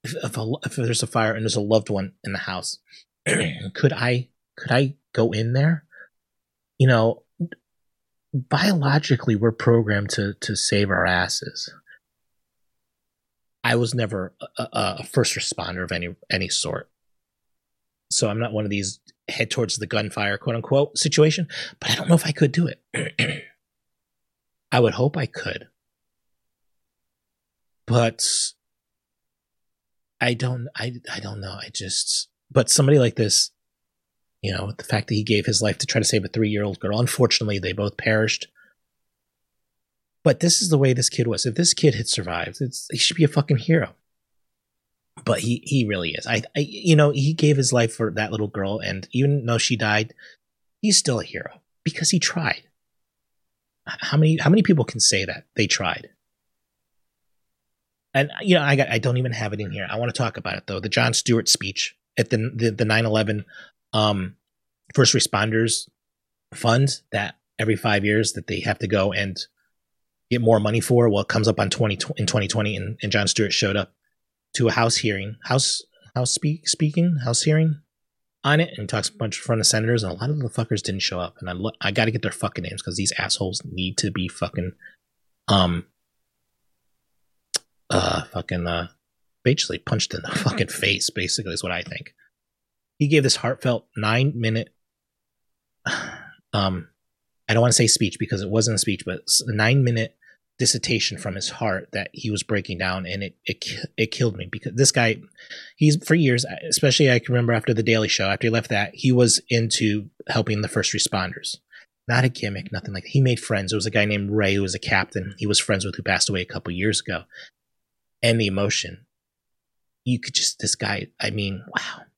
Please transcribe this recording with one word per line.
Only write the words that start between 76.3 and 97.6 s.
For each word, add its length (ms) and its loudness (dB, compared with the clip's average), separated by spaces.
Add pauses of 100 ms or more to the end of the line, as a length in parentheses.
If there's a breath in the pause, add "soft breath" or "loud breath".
speak-, 360 -2
speaking, 560 2
House 180 0
hearing 380 2 (640)
on 160 6
it, 180 -2
and 100 -8
talks 200 -2
a 40 -6
bunch 260 -6
in 40 -12
front 180 0
of 60 2
senators, 360 2
and 100 -4
a 40 -6
lot 140 -4
of 80 -2
the 100 -2
fuckers 340 -2
didn't 200 -4
show 180 -4
up. 200 -8
And 100 -8
I 20 -6
lo-, 280 -4
I 100 0
gotta 200 2
get 120 -4
their 100 -4
fucking 320 -6
names, 180 -10
'cause 140 -8
these 220 -2
assholes 460 -4
need 340 -6
to 120 -2
be 180 -4
fucking, 440 -6 (760 loud breath)
um, 380 2 (2000)
uh, 360 0
fucking, 400 -6
uh, 220 -4 (560)
basically 340 0
punched 360 -4
in 80 -8
the 80 -12
<laughs> 80 -8
fucking 300 -2
face, 420 -2
basically, 420 -4
is 100 -6
what 100 -6
I 100 -6
think. 320 -14 (840 soft breath)
He 100 2
gave 140 6
this 140 2
heartfelt 500 -2 (100)
nine-minute, 800 0 (1080)
<sighs> 680 -10
um, 360 -2 (600)
I 60 2
don't 60 6